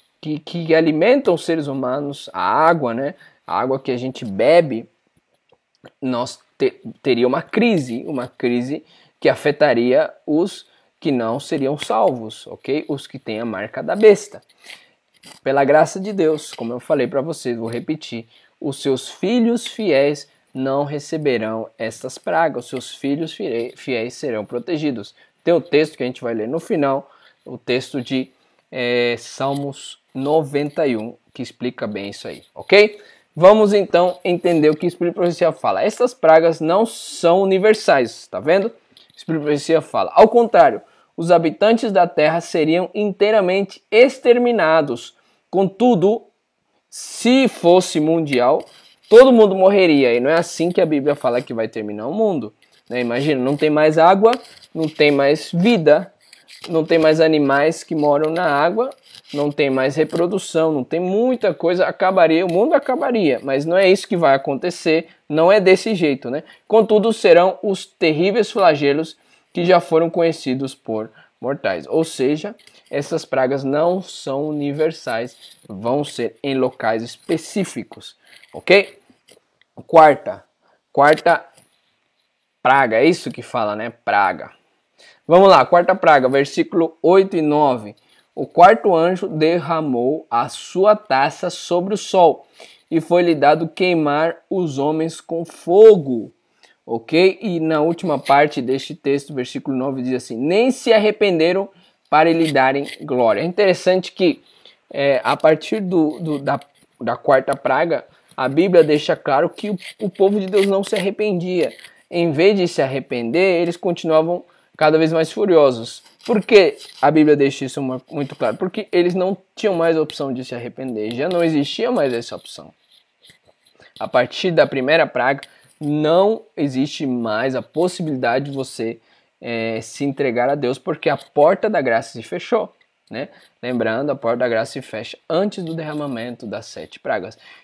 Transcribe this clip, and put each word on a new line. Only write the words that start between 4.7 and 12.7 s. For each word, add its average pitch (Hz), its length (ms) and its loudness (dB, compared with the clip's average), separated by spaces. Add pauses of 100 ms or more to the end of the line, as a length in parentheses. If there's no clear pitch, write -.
nós 127 380 -6 (200)
te-, - 220 -2 (220)
teria 123 240 2
uma 127 160 -2
crise, 156 640 0
uma 135 220 -8
crise 123 560 -4 (340)
que 143 120 2
afetaria 135 840 0 (140)
os 165 400 -4 (340)
que 165 100 -4
não 120 300 -4
seriam 139 380 -4
salvos, 135 680 -2
ok? - 400 -8